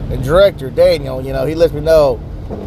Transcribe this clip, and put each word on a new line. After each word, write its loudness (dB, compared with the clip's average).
and -4
director, 2
Daniel, 0
you -6
know, -4
he -4
lets 2
me -6
know 4